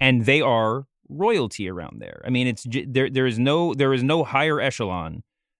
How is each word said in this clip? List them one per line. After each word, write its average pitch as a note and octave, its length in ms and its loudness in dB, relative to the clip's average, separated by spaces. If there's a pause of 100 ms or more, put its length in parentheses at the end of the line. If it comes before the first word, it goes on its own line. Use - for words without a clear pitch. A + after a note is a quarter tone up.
And B2+ 240 4
they C#3 160 4
are A#2 460 0 (240)
royalty C#3+ 580 -2
around E2+ 320 -10
there. G1+ 260 -16
I - 40 -2
mean, B2+ 160 0
it's - 180 -4
j-, A#2+ 240 -4
there, C3+ 220 0
there C3 160 2
is A2+ 120 -2
no, D3 360 2
there C3+ 180 2
is B2+ 100 0
no D3+ 220 2
higher D3 340 0
echelon F2+ 640 -4 (380)